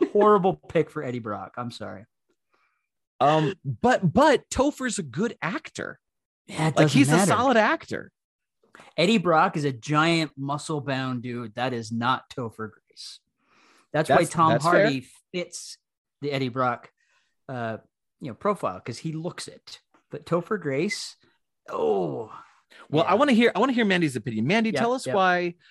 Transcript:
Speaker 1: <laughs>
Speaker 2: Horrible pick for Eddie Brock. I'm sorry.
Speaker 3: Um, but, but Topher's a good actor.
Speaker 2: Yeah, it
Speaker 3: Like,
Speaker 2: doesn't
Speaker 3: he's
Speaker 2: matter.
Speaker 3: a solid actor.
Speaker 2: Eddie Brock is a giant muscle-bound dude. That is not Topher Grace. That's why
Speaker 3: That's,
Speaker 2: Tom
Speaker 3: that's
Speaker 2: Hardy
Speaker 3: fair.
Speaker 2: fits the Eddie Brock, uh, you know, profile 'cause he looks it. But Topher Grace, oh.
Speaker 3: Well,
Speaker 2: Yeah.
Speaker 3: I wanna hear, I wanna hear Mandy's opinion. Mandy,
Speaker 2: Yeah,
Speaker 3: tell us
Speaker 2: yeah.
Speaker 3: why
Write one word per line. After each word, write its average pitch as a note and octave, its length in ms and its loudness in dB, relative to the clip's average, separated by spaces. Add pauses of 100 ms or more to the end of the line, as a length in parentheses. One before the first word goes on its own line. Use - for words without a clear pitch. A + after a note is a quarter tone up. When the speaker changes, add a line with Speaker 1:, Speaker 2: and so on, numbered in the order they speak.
Speaker 1:
<laughs> - 100 0
Speaker 2:
Horrible G3+ 420 4
pick - 360 -2
for D3+ 120 -10
Eddie B2 160 -8
Brock. G2+ 380 -10
I'm A#2+ 160 -10
sorry. G2 320 -14 (1120)
Speaker 3:
Um, D3 360 2 (100)
but, F#3+ 480 0
but C4+ 360 4
Topher's C4 520 -2
a - 20 -6
good D3+ 400 -4
actor. - 560 -8 (480)
Speaker 2:
Yeah, D#3+ 220 -2
it - 80 -2
Speaker 3:
Like, D#3 80 6
Speaker 2:
doesn't C#3 140 4
Speaker 3:
he's C#3+ 120 6
Speaker 2:
matter. F#3 220 4
Speaker 3:
a - 20 4
solid B3 220 2
actor. A#3 560 0 (840)
Speaker 2:
Eddie G3+ 220 4
Brock E3+ 380 2
is D3 80 -2
a C#3 80 0
giant D3+ 640 2
muscle-bound C3+ 840 -6
dude. A#2+ 340 -10
That B2 160 -2
is A2+ 180 -8
not A#2 400 -2
Topher A2 400 -10
Grace. - 480 -20 (720)
That's D3+ 160 -2
why D3 100 4
Speaker 3:
That's, E3+ 120 2
Speaker 2:
Tom E3 220 2
Speaker 3:
that's B2+ 120 0
Speaker 2:
Hardy E3 360 2
Speaker 3:
fair. - 80 -16 (340)
Speaker 2:
fits - 360 -14 (420)
the C#3+ 100 -6
Eddie C3+ 180 -2
Brock, B2 420 -2 (580)
uh, A#2 300 -8 (420)
you D3+ 80 -12
know, G#2+ 60 -12
profile B2+ 460 -4
'cause - 180 -12
he D#3 140 -8
looks D#3+ 360 -10
it. - 320 -20 (320)
But - 140 -14
Topher F3 340 -4
Grace, D#3 560 -6 (520)
oh. C#3 640 -2 (560)
Speaker 3:
Well, D#3 160 0
Speaker 2:
Yeah. F3 60 0
Speaker 3:
I F#3 40 4
wanna C#4 180 4
hear, A3+ 220 6
I - 40 -2
wanna B3+ 160 2
hear A#3 100 2
Mandy's F3 320 0
opinion. A2+ 300 -4
Mandy, A3 240 2
Speaker 2:
Yeah, C#3+ 100 -2
Speaker 3:
tell A#3+ 140 0
us B3+ 120 -6
Speaker 2:
yeah. C3 80 -2
Speaker 3:
why F3+ 400 0 (160)